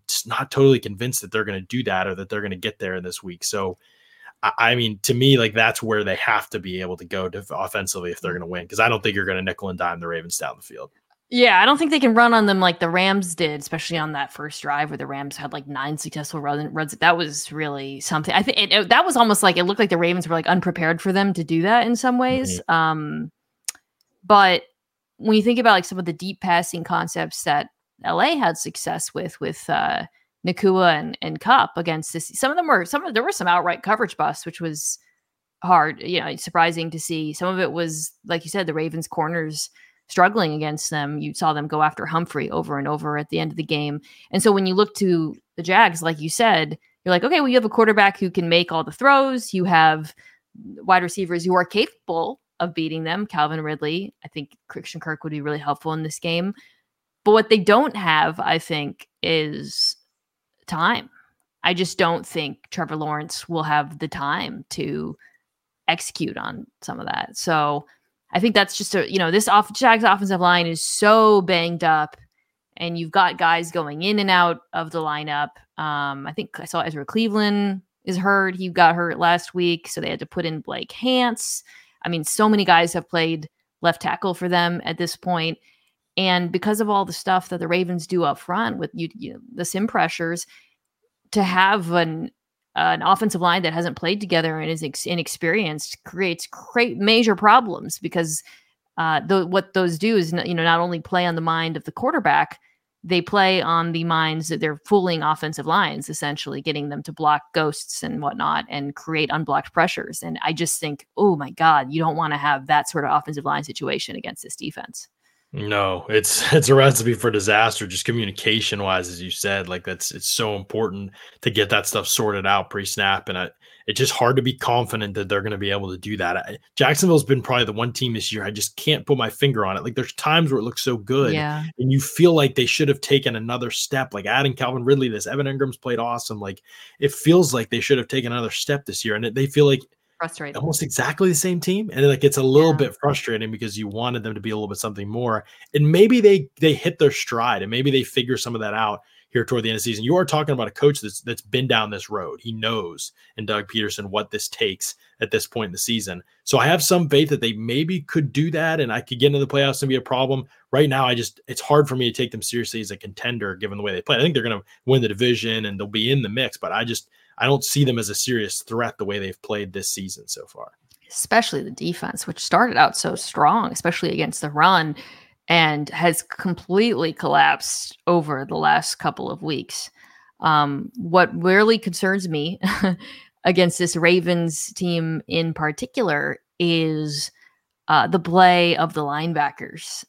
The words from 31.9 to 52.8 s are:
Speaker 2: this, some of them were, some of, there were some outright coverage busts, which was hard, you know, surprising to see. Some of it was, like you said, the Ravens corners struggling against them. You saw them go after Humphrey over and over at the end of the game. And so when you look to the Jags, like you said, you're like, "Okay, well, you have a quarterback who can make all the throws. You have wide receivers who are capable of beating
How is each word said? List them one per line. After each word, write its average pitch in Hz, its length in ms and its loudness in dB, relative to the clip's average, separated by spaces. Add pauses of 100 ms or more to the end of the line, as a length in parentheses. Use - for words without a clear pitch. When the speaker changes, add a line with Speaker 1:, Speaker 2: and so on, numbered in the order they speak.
Speaker 2:
this, 165 220 -8
some 269 160 0
of 330 60 0
them 349 100 0
were, 196 180 4
some 294 200 -4
of, 262 100 -6
there 233 80 2
were 370 80 0
some 180 160 -2
outright 175 340 2
coverage 214 360 -2
busts, 147 280 -2
which 165 160 -10
was 156 380 -6 (640)
hard, 160 400 4
you 170 160 -2
know, 151 160 -4
surprising 165 560 0
to 165 80 -10
see. 156 340 -6
Some 180 180 -4
of 185 80 -4
it 175 120 0
was, 160 400 -6 (160)
like 170 160 -4
you 160 80 -12
said, 190 160 -2
the 156 60 -4
Ravens 160 340 -6
corners 156 640 -4 (380)
struggling 190 440 2
against 151 360 -4
them. 147 280 -4
You 147 160 -6
saw 156 200 0
them 147 120 -4
go 156 160 -2
after 156 240 0
Humphrey 165 460 -4
over 151 260 -4
and 143 120 -6
over 151 280 -4
at 151 120 -8
the 165 100 -2
end 160 120 -4
of 165 60 -10
the 160 60 -6
game. 147 380 -4 (300)
And 185 120 0
so 220 80 6
when 196 140 4
you 185 100 2
look 202 200 4
to 165 380 2 (220)
the 170 80 -10
Jags, 180 400 4
like 160 160 -2
you 156 100 -6
said, 160 480 2 (260)
you're 180 80 0
like, 180 120 4
"Okay, 311 160 4
well, 277 80 2
you 247 80 2
have 233 100 6
a 208 40 0
quarterback 214 500 4
who 185 100 0
can 170 200 -2
make 175 200 4
all 160 140 -2
the - 80 -8
throws. 269 600 2
You 185 100 0
have 160 500 4 (680)
wide 185 200 4
receivers 175 420 -4
who 185 100 2
are 180 100 4
capable 202 760 -4 (180)
of 170 140 -4
beating 160 320 -6